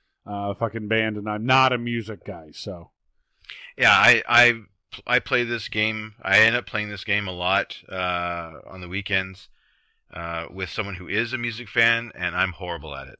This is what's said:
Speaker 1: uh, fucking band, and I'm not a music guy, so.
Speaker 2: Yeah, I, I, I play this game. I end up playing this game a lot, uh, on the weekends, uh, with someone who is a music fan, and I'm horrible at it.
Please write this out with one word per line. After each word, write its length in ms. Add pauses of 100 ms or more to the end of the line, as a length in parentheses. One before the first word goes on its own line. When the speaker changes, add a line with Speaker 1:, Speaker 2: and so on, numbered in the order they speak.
(260)
Speaker 1:
uh, 280
fucking 340
band, 300
and 100
I'm 180
not 280
a 40
music 460
guy, 300
so. 380 (880)
Speaker 2:
Yeah, 140
I, 380
I, 240 (520)
I 140
play 240
this 240
game. 540
I 180
end 160
up 100
playing 240
this 140
game 240
a 60
lot, 460 (100)
uh, 600 (180)
on 100
the 80
weekends, 600 (640)
uh, 360
with 200
someone 260
who 140
is 240
a 40
music 300
fan, 480
and 220
I'm 160
horrible 420
at 140
it. 100